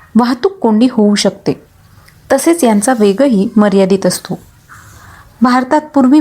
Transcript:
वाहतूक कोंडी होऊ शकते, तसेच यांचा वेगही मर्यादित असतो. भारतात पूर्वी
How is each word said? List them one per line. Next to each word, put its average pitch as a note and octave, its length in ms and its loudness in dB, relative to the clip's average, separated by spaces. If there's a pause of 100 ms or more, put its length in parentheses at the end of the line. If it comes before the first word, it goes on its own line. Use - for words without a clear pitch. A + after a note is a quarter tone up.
(160)
वाहतूक B3+ 420 -2
कोंडी A3 340 0
होऊ G#3 240 0
शकते, - 580 -6 (580)
तसेच D#4+ 320 0
यांचा A3 360 0
वेगही G#3 560 0
मर्यादित G3 500 2
असतो. - 340 -6 (1040)
भारतात B3+ 400 0
पूर्वी C#4 400 2